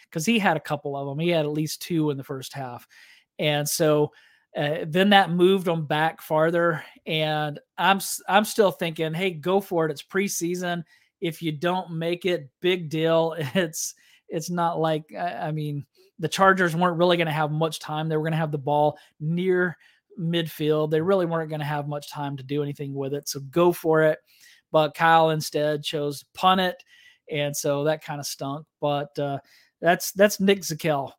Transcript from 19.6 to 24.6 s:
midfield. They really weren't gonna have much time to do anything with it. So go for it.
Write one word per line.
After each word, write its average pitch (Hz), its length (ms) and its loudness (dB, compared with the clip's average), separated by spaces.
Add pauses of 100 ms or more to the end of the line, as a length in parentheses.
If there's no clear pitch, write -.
midfield. 156 720 0
They 156 100 2
really 185 240 2
weren't 165 240 -4
gonna 151 160 -6
have 147 220 -4
much 147 220 -8
time 143 280 -8
to 131 60 -12
do 143 200 -4
anything 143 300 -8
with 139 200 -6
it. 143 140 -8
So 139 140 -8
go 170 320 4
for 160 300 2
it. 156 160 2 (520)